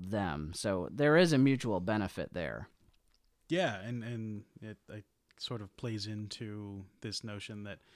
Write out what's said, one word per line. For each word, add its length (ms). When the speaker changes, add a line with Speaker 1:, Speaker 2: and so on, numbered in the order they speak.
Speaker 1:
them. 480
So 380
there 260
is 160
a 60
mutual 400
benefit 560
there. 340
Speaker 2:
Yeah, 340
and, 220
and 400
it, 160
it 160
sort 240
of 120
plays 300
into 800
this 220
notion 400
that, 160